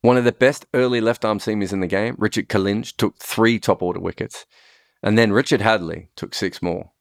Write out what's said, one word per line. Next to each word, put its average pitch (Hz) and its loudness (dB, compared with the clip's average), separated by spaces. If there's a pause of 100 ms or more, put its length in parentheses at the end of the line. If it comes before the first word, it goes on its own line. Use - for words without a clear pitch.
One 123 6
of 120 0
the 120 4
best 131 0
early 123 2
left-arm 110 0
seamers 101 -2
in 98 -2
the 92 -2
game, 101 -2
Richard 107 -2
Collinge, 101 -2
took - -4
three 113 2
top-order 90 -2
wickets. - -10 (580)
And 107 2
then 113 4
Richard 117 2
Hadlee 85 -2
took - -12
six - -6
more. 87 -6